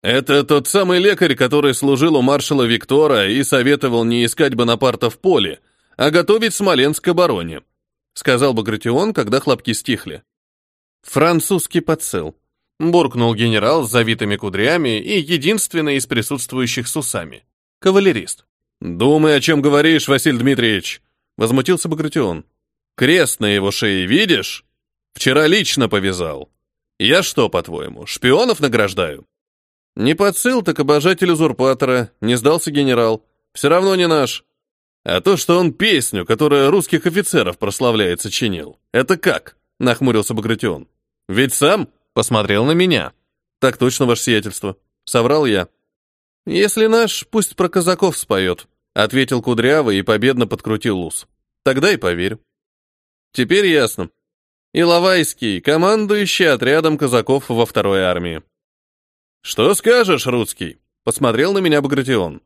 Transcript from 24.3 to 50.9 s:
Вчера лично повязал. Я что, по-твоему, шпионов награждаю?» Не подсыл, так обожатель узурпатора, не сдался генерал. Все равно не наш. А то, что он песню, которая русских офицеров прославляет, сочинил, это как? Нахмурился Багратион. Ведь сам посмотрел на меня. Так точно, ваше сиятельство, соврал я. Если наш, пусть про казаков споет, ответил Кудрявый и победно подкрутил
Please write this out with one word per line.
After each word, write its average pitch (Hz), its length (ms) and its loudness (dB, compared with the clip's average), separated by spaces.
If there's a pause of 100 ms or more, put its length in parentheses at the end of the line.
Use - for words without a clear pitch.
Вчера 147 340 2
лично 180 400 0
повязал. 90 600 -4 (500)
Я 143 260 2
что, 113 240 0
по-твоему, 82 580 -8
шпионов 185 540 0
награждаю?» 98 680 -2 (680)
Не 135 180 0
подсыл, 202 480 0
так - 160 -4
обожатель 151 520 2
узурпатора, 131 920 0
не 120 160 0
сдался 151 340 0
генерал. 120 540 0 (300)
Все 143 160 0
равно 190 260 2
не 180 100 2
наш. 151 380 0 (600)
А 90 180 -2
то, 190 160 2
что 175 200 2
он 175 140 2
песню, 131 540 -2
которая 139 440 2
русских 175 360 0
офицеров 156 500 -2
прославляет, 104 640 -2
сочинил, 95 580 -6 (140)
это 131 240 0
как? - 400 -4 (240)
Нахмурился 120 540 0
Багратион. 107 520 -4 (420)
Ведь 123 260 0
сам 170 340 0 (240)
посмотрел 107 540 0
на 156 60 2
меня. 165 400 0 (460)
Так 131 200 0
точно, 127 260 0
ваше 120 200 0
сиятельство, 104 520 -2 (280)
соврал 135 420 0
я. 95 220 0 (760)
Если 208 420 0
наш, 226 420 0
пусть - 280 -4
про 180 140 0
казаков 180 480 0
споет, 95 500 -2 (240)
ответил 123 480 0
Кудрявый 120 580 2
и 98 40 0
победно 117 440 2
подкрутил 107 540 -4